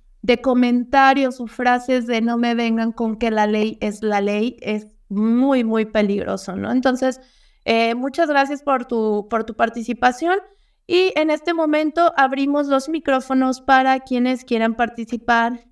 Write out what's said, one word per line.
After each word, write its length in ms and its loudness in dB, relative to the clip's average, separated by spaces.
de 180 2
comentarios 1040 2
o 60 -10
frases 600 0
de 140 0
"no 160 -2
me 180 0
vengan 380 0
con 240 -4
que 140 0
la 160 2
ley 340 0
es 200 -6
la 200 0
ley", 400 -2
es 260 -6
muy, 540 2
muy 220 0
peligroso, 680 -2
¿no? 160 -4
Entonces, 480 0
eh, 300 0
muchas 340 -2
gracias 320 0
por 240 -2
tu, 440 -2
por 140 -2
tu 120 -10
participación. 840 -2
Y 280 2
en 160 0
este 220 -2
momento 640 2
abrimos 520 0
los 220 0
micrófonos 720 -2
para 400 2
quienes 440 -2
quieran 300 0
participar 960 -2